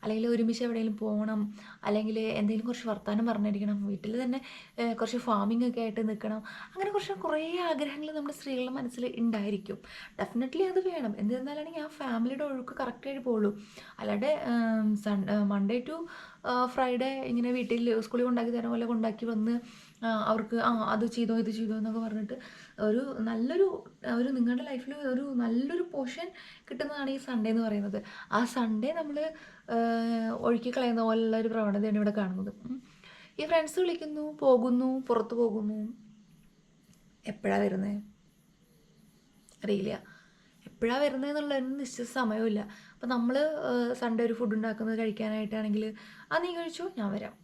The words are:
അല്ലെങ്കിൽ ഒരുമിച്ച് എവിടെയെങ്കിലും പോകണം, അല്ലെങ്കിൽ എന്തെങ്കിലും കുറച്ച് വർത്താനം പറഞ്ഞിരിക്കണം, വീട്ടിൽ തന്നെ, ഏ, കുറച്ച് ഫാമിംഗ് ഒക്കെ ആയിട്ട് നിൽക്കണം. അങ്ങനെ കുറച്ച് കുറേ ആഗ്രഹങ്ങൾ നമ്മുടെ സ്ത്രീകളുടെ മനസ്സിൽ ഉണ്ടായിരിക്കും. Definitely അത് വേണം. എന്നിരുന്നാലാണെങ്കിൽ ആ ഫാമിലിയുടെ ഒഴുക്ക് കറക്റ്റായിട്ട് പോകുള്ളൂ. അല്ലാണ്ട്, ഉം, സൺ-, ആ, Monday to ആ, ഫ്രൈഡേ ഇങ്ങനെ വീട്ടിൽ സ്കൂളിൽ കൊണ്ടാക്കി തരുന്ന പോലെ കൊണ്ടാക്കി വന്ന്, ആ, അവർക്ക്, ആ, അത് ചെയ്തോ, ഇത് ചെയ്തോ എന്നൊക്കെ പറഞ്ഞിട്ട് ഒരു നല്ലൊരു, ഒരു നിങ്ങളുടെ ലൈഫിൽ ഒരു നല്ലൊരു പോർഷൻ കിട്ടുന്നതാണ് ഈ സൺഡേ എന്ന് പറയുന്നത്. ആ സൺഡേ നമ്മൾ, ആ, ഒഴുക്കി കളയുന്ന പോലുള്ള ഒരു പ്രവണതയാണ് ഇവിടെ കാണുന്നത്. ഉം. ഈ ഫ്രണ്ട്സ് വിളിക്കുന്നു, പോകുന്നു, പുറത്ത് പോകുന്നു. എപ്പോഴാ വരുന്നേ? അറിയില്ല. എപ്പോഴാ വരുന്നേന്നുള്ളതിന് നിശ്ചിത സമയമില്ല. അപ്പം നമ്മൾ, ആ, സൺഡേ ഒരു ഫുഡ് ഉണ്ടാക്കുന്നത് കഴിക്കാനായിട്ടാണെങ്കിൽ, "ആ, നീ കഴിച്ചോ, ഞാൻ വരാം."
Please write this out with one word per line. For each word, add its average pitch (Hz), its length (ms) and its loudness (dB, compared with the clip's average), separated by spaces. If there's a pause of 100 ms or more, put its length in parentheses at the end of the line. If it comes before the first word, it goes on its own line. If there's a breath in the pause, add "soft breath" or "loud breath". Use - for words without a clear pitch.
അല്ലെങ്കിൽ 220 240 0
ഒരുമിച്ച് 233 360 2
എവിടെയെങ്കിലും 226 340 -2
പോകണം, 214 560 0 (300 loud breath)
അല്ലെങ്കിൽ 214 360 2
എന്തെങ്കിലും 220 480 2
കുറച്ച് 240 200 -4
വർത്താനം 208 380 0
പറഞ്ഞിരിക്കണം, 208 600 0
വീട്ടിൽ 214 380 -2
തന്നെ, 254 180 -2 (380 loud breath)
ഏ, 233 140 2
കുറച്ച് 226 240 -2
ഫാമിംഗ് 226 500 2
ഒക്കെ 240 140 -2
ആയിട്ട് 220 280 0
നിൽക്കണം. 214 280 -4 (360 loud breath)
അങ്ങനെ 392 180 -2
കുറച്ച് 403 220 0
കുറേ 320 440 0
ആഗ്രഹങ്ങൾ 302 540 -2
നമ്മുടെ 294 220 -4
സ്ത്രീകളുടെ 254 380 -4
മനസ്സിൽ 247 440 -4
ഉണ്ടായിരിക്കും. 208 600 0 (460 loud breath)
Definitely 262 400 0
അത് 370 240 2
വേണം. 269 300 -2
എന്നിരുന്നാലാണെങ്കിൽ 294 640 -2
ആ 302 60 -6
ഫാമിലിയുടെ 262 560 -2
ഒഴുക്ക് 262 360 -6
കറക്റ്റായിട്ട് 262 440 -6
പോകുള്ളൂ. 214 380 2 (380 loud breath)
അല്ലാണ്ട്, 214 440 0 (380)
ഉം, 214 140 4
സൺ-, 202 340 0
ആ, 202 300 4
Monday 240 320 2
to 330 140 -6 (420 loud breath)
ആ, 247 180 4
ഫ്രൈഡേ 254 560 2
ഇങ്ങനെ 240 300 2
വീട്ടിൽ 233 500 2
സ്കൂളിൽ 240 220 0
കൊണ്ടാക്കി 240 280 2
തരുന്ന 233 180 -2
പോലെ 233 160 0
കൊണ്ടാക്കി 226 400 0
വന്ന്, 226 340 2 (460 loud breath)
ആ, 220 220 2
അവർക്ക്, 220 280 2
ആ, 226 360 2
അത് 220 140 2
ചെയ്തോ, 233 320 2
ഇത് 220 120 2
ചെയ്തോ 220 280 -2
എന്നൊക്കെ 220 220 -2
പറഞ്ഞിട്ട് 214 340 -4 (460 loud breath)
ഒരു 247 400 2
നല്ലൊരു, 247 680 2 (300)
ഒരു 247 140 2
നിങ്ങളുടെ 247 340 2
ലൈഫിൽ 269 300 -6
ഒരു 277 420 -2
നല്ലൊരു 247 580 0
പോർഷൻ 294 380 -4 (380 loud breath)
കിട്ടുന്നതാണ് 285 400 -4
ഈ 269 80 -2
സൺഡേ 247 320 -2
എന്ന് 226 120 2
പറയുന്നത്. 208 420 -2 (280 loud breath)
ആ 226 140 4
സൺഡേ 233 480 0
നമ്മൾ, 311 380 -2 (280 loud breath)
ആ, - 160 -4 (580)
ഒഴുക്കി 233 440 2
കളയുന്ന 233 260 2
പോലുള്ള 226 340 4
ഒരു 226 100 2
പ്രവണതയാണ് 208 480 2
ഇവിടെ 208 160 4
കാണുന്നത്. 196 420 -2 (120)
ഉം. 254 160 -8 (580 loud breath)
ഈ 294 60 -2
ഫ്രണ്ട്സ് 311 340 2
വിളിക്കുന്നു, 302 600 -2
പോകുന്നു, 254 600 6
പുറത്ത് 233 360 0
പോകുന്നു. 214 580 0 (1300)
എപ്പോഴാ 196 300 0
വരുന്നേ? 202 440 2 (1600)
അറിയില്ല. 202 540 -2 (480 loud breath)
എപ്പോഴാ 233 320 0
വരുന്നേന്നുള്ളതിന് 277 840 0
നിശ്ചിത 247 260 -6
സമയമില്ല. 220 600 0 (260 loud breath)
അപ്പം - 160 -8
നമ്മൾ, 247 280 4
ആ, 254 560 2
സൺഡേ 233 320 0
ഒരു 233 80 2
ഫുഡ് 220 220 0
ഉണ്ടാക്കുന്നത് 220 440 -2
കഴിക്കാനായിട്ടാണെങ്കിൽ, 214 920 -2 (380 loud breath)
"ആ, 302 60 2
നീ 349 180 -2
കഴിച്ചോ, 339 420 -6
ഞാൻ 202 140 -2
വരാം." - 220 -6 (100)